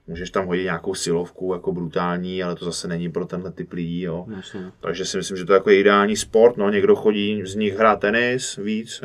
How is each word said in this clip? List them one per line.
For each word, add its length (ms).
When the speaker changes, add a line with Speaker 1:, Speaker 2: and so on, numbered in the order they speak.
Speaker 1:
můžeš 240
tam 160
hodit 160
nějakou 320
silovku, 580
jako 180
brutální, 720
ale 120
to 100
zase 220
není 240
pro 140
tenhle 260
typ 220
lidí, 280
jo. 240
Speaker 2:
Jasně. 240
Speaker 1:
Takže 260
si 120
myslím, 200
že 80
to 80
je 40
jako 120
ideální 480
sport, 400
no, 120
někdo 260
chodí 500
z 100
nich 220
hrát 220
tenis 580
víc, 480